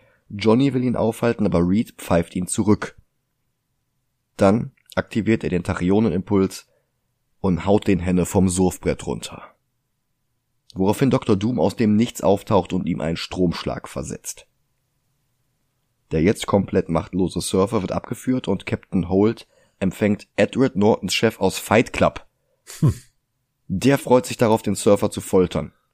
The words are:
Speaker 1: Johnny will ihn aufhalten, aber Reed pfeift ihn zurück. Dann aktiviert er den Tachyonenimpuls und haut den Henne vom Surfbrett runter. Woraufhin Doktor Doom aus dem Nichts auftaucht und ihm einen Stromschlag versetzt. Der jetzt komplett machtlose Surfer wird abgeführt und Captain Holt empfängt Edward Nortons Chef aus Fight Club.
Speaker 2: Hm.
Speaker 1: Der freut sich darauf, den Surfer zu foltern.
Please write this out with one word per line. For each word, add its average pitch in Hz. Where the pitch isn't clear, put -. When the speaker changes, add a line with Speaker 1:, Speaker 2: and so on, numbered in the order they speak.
Speaker 1:
Johnny 110
will 127
ihn 123
aufhalten, 113
aber 87
Reed 101
pfeift -
ihn 90
zurück. -
Dann 107
aktiviert 107
er 76
den 87
Tachyonenimpuls 95
und 90
haut 101
den 98
Henne 90
vom 95
Surfbrett 90
runter. -
Woraufhin 104
Doktor 120
Doom 110
aus 95
dem 107
Nichts 117
auftaucht 98
und 92
ihm 87
einen 82
Stromschlag -
versetzt. -
Der 80
jetzt 98
komplett 98
machtlose 85
Surfer 101
wird 90
abgeführt -
und 95
Captain 92
Holt 104
empfängt 101
Edward 117
Nortons 104
Chef -
aus 95
Fight -
Club. -
Speaker 2:
Hm. 151
Speaker 1:
Der 120
freut 127
sich -
darauf, 113
den 101
Surfer 101
zu -
foltern. 90